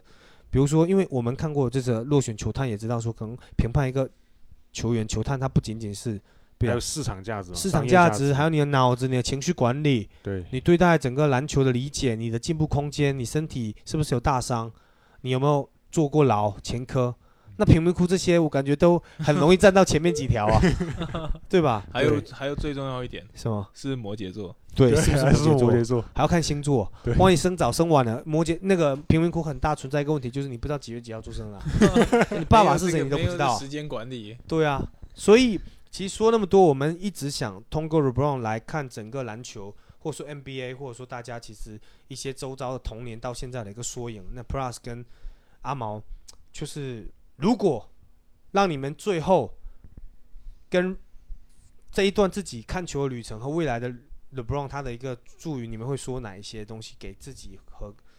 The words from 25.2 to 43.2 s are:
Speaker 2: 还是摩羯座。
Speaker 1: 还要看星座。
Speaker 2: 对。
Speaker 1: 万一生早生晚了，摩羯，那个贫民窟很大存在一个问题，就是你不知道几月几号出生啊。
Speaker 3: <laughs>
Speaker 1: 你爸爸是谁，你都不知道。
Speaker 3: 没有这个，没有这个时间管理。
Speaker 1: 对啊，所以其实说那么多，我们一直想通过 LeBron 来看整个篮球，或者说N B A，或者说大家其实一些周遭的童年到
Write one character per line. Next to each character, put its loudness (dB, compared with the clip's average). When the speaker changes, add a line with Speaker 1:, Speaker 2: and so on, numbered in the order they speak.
Speaker 2:
还 8
是 6
摩 6
羯 4
座。 0
Speaker 1:
还 2
要 2
看 4
星 -2
座。 0
Speaker 2:
对。 0
Speaker 1:
万 8
一 6
生 0
早 2
生 0
晚 6
了， -4
摩 0
羯， -2
那 2
个 2
贫 2
民 2
窟 -4
很 -6
大 0
存 -10
在 0
一 -2
个 0
问 -2
题， -8
就 -6
是 -6
你 -10
不 -8
知 -4
道 -4
几 -12
月 -10
几 -14
号 -12
出 -14
生 -10
啊。 -14
Speaker 3:
<laughs> 4
Speaker 1:
你 -4
爸 8
爸 4
是 0
谁， 0
你 -4
都 0
不 0
知 -2
道。 -
Speaker 3:
没 -
有 -
这 -
个， -
没 0
有 4
这 4
个 -2
时 -10
间 -8
管 -8
理。 -12
Speaker 1:
对 2
啊， 0
所 8
以 4
其 -8
实 -10
说 4
那 4
么 0
多， 6
我 8
们 -2
一 -6
直 -8
想 -8
通 -4
过 2
LeBron 0
来 -4
看 -8
整 -14
个 -8
篮 -12
球， -16
或 -8
者 -8
说 -12
N -14
B -10
A， -8
或 -14
者 -12
说 -16
大 -14
家 -12
其 -16
实 -14
一 -14
些 -10
周 -10
遭 -8
的 -8
童 -10
年 -12
到 -8